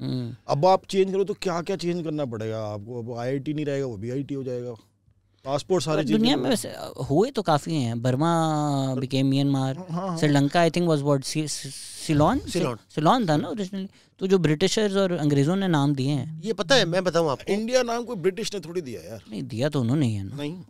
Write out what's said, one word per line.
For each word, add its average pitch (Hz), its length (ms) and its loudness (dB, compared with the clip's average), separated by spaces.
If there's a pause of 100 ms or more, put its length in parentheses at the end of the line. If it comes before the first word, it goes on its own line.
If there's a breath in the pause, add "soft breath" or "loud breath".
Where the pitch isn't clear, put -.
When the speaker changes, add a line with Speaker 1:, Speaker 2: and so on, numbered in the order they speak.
Speaker 1:
हम्म। 127 360 -4 (120)
Speaker 2:
अब 143 180 4
आप 190 200 6
चेंज 190 260 2
करो 190 120 2
तो 196 100 -4
क्या-क्या 175 420 -2
चेंज 175 280 -2
करना 151 200 -4
पड़ेगा 110 420 -4
आपको? 107 360 -8
अब 117 160 -8
आईआईटी 135 360 -4
नहीं 147 120 -4
रहेगा, 139 200 -2
वो 117 100 -6
भी 110 140 -8
आईटी 135 240 -6
हो 135 100 -6
जाएगा। 123 300 -6 (680)
पासपोर्ट 143 400 0
सारी 156 120 0
Speaker 1:
और 156 80 2
दुनिया 214 140 4
Speaker 2:
चीजें 233 180 4
Speaker 1:
में - 140 0
वैसे, - 180 -2
अ, - 240 -12 (180)
हुए 190 200 4
तो 226 120 -4
काफ़ी 160 320 2
हैं। 117 280 0
बर्मा 160 520 2 (400)
became 131 300 0
म्यांमार, 135 540 2
Speaker 2:
हाँ, 180 300 -6
हाँ। 170 100 -4
Speaker 1:
श्रीलंका, 147 460 4
I 165 60 4
think, 170 240 2
was 139 120 0
what, 139 180 2
सि-, 151 240 -4
सि-, 135 240 -8 (340)
सिलोन? 160 320 4
सि-, - 140 -8
Speaker 3:
सिलोन। 143 240 0 (180)
Speaker 1:
सिलोन 190 340 4
था 151 80 4
ना 214 120 0
ओरिजिनली। 190 400 -6 (300 soft breath)
तो 190 80 -2
जो 190 120 6
ब्रिटिशर्स 185 580 2
और 196 160 2
अंग्रेज़ों 147 440 2
ने 196 120 0
नाम 147 260 2
दिए 135 160 -2
हैं। 139 320 -4
Speaker 3:
ये 220 100 -2
पता 196 220 0
है, 233 100 6
मैं 180 200 0
बताऊं 165 260 2
आपको। 131 220 -2
Speaker 2:
इंडिया 226 300 2
नाम 233 220 -4
कोई 226 120 -8
ब्रिटिश 190 380 -4
ने 196 60 -6
थोड़ी 170 200 -8
दिया 120 200 -8
यार। 95 300 -14
Speaker 1:
नहीं, 208 120 -8
दिया 120 260 -2
तो 147 120 -2
उन्होंने 127 260 2
ही 110 80 0
है 98 100 -4
ना। 98 120 -10
Speaker 2:
नहीं। 151 340 -8